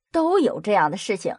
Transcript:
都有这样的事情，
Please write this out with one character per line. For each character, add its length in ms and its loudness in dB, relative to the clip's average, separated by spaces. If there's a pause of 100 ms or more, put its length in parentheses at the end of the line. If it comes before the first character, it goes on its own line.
(120)
都 260 2
有 240 0
这 120 0
样 180 2
的 60 -8
事 200 -4
情， 220 -6